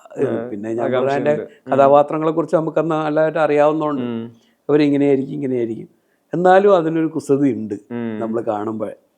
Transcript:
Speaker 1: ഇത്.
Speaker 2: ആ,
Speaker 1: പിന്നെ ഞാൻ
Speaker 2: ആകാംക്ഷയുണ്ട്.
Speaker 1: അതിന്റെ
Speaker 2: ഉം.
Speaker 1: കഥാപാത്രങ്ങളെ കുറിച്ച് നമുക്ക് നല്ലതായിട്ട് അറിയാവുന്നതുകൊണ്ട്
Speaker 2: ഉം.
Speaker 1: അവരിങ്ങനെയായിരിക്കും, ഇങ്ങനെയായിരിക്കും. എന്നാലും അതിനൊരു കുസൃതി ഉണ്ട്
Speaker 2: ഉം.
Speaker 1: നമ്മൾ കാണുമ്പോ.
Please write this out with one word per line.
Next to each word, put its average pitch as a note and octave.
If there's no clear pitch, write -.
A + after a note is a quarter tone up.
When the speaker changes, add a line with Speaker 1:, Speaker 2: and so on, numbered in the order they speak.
Speaker 1:
ഇത്. A#2
Speaker 2:
ആ, A#2
Speaker 1:
പിന്നെ A2
ഞാൻ A#2+
Speaker 2:
ആകാംക്ഷയുണ്ട്. C3+
Speaker 1:
അതിന്റെ A#2+
Speaker 2:
ഉം. -
Speaker 1:
കഥാപാത്രങ്ങളെ D3
കുറിച്ച് D#3+
നമുക്ക് D#3
നല്ലതായിട്ട് D#3
അറിയാവുന്നതുകൊണ്ട് D3
Speaker 2:
ഉം. A#2
Speaker 1:
അവരിങ്ങനെയായിരിക്കും, C#3+
ഇങ്ങനെയായിരിക്കും. B2+
എന്നാലും F#3
അതിനൊരു D#3+
കുസൃതി C#3+
ഉണ്ട് G#2+
Speaker 2:
ഉം. A#2
Speaker 1:
നമ്മൾ A2+
കാണുമ്പോ. G#2+